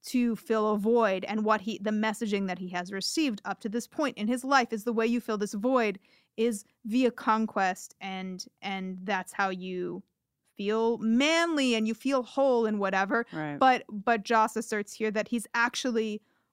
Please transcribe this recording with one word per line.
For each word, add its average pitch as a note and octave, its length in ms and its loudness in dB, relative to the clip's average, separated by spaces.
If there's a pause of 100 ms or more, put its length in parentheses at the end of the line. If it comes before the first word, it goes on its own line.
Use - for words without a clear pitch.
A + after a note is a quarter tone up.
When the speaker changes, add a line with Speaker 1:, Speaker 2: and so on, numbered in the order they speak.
Speaker 1:
to A#3+ 300 2
fill G#3+ 360 2
a G#3 60 2
void, G#3 500 4
and G#3+ 160 -2
what G#3+ 160 4
he, G#3 180 -6
the G3+ 120 -2
messaging G#3 560 0
that F3+ 120 -4
he F3+ 100 -8
has F3+ 240 -6
received G#3 520 -2
up G3 160 -6
to A3+ 80 -6
this A#3 180 -4
point D4 320 -4
in G#3 100 -2
his B3 160 -2
life C4 280 4
is G#3 120 -6
the A#3+ 80 -2
way A3+ 140 2
you A#3+ 140 2
fill G#3+ 180 -4
this G3+ 160 -4
void A3 440 0 (380)
is A3+ 280 0 (200)
via A#3+ 260 2
conquest, G#3+ 880 0
and, F#3 460 -10 (140)
and F#3+ 440 -8
that's F#3+ 280 -4
how G3 180 0
you F#3 520 -6 (540)
feel A3+ 420 0
manly C#4+ 760 2
and A3 140 0
you A3+ 60 -2
feel B3+ 280 -2
whole B3 440 2
and G#3+ 120 -2
whatever. G3 540 0
Speaker 2:
Right. D3+ 260 -6
Speaker 1:
But, B3+ 320 4
but G#3 340 0
Joss A3+ 320 2
asserts G#3+ 360 -4
here A3 180 -2
that G#3 180 -2
he's A#3 260 -2
actually, A3+ 680 0 (320)